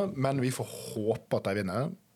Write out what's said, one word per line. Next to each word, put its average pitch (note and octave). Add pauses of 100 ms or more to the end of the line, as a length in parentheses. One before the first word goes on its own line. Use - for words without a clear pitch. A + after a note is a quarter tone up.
(140)
men C3+
vi B2+
får - (240)
håpe A2
at -
de G2
vinner. G#2 (260)